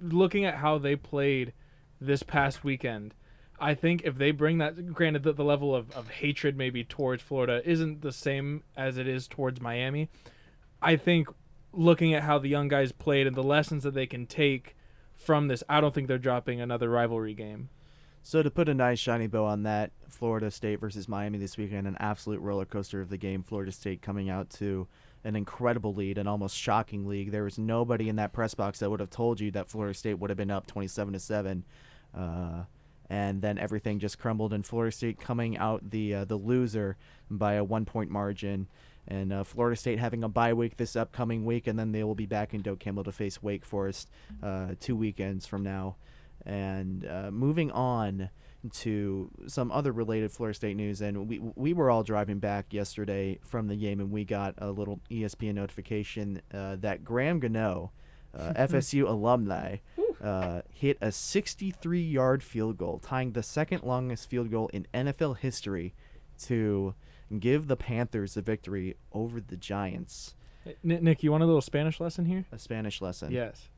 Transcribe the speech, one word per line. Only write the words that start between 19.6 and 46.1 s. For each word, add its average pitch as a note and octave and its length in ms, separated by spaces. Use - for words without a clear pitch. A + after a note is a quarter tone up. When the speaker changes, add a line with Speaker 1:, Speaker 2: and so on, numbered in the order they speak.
Speaker 2:
that, G#2+ 280
Florida A2 440
State G#2 300
versus G#2 280
Miami G#2 300
this G2 180
weekend, G2+ 300
an F#2+ 120
absolute G#2 420
roller G2 260
coaster G2 340
of F2+ 80
the G2 80
game. F#2+ 260
Florida G2 300
State F#2 300
coming G2 260
out F#2+ 220
to F#2+ 360
an G#2+ 100
incredible G#2+ 600
lead, G2 240
an G2 80
almost G2+ 320
shocking G#2 480
lead. G2+ 260
There G#2 120
was G2+ 140
nobody A2+ 520
in G#2+ 60
that G#2 180
press A2+ 180
box G2+ 280
that G2+ 100
would G#2+ 100
have F#2+ 80
told A#2 320
you G#2 120
that G2 180
Florida G2+ 240
State G#2 240
would G2+ 100
have G2 80
been G2+ 140
up G2 160
twenty-seven G2+ 480
to F#2+ 60
seven. F#2+ 440
Uh, F2 500
and G2 320
then G#2 180
everything G#2 400
just G2+ 200
crumbled, A2 340
and G2+ 120
Florida A2+ 300
State A2+ 240
coming A#2 380
out G#2+ 340
the, G#2+ 260
uh, G2 80
the G#2 120
loser G#2+ 600
by G#2 240
a G#2 100
one-point A2 460
margin. G2+ 580
And, G2 240
uh, G2 120
Florida A#2+ 320
State A2+ 220
having A#2 240
a A2 60
bye A#2 260
week A#2 220
this - 180
upcoming A2+ 500
week, A#2 220
and A2 120
then A2 140
they G#2+ 120
will G#2+ 100
be G#2+ 100
back G#2 300
in G#2 80
Doak G2 160
Campbell G2 260
to F#2+ 80
face G2+ 300
Wake G2+ 240
Forest, G2 420
uh, F#2+ 380
two B2 160
weekends G2 480
from G2 200
now. F#2+ 320